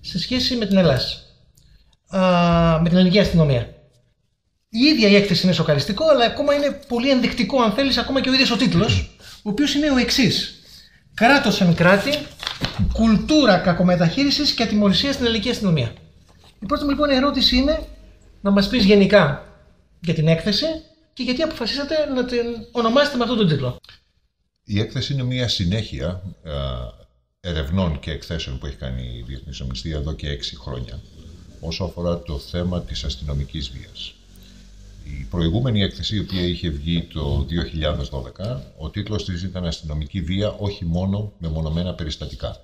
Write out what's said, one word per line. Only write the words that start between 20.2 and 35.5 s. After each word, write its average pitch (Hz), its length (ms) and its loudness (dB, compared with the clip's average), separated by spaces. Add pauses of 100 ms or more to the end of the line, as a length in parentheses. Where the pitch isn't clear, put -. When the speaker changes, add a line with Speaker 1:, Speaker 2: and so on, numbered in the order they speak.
Speaker 1:
έκθεση 202 380 0 (460)
και - 100 -10
γιατί 247 200 -2
αποφασίσατε 285 520 -4 (200)
να 247 100 0
την 240 200 -2 (280)
ονομάσετε 254 440 2
με 240 60 0
αυτόν 233 160 0
τον 202 100 4
τίτλο. 127 280 -2 (920)
Speaker 2:
Η 104 140 -2
έκθεση 123 320 -4
είναι 135 100 -4
μια 123 260 -4
συνέχεια, 87 600 -4
α, 90 440 -12 (880)
ερευνών 80 600 -2
και - 100 -10
εκθέσεων 73 480 -8
που 67 80 -12
έχει 65 100 -10
κάνει 64 260 -8
η 60 240 -12
Διεθνής 65 340 -14
Αμνηστία 69 360 -8
εδώ 73 160 -6
και 78 160 -8
έξι - 280 -8
χρόνια, 62 440 -12 (600)
όσο 85 240 -6
αφορά 85 380 -4
το 73 160 -8
θέμα 87 440 -4
της - 220 -8
αστυνομικής 71 680 -6
βίας. - 440 -16 (880)
Η 69 260 -10
προηγούμενη 101 520 0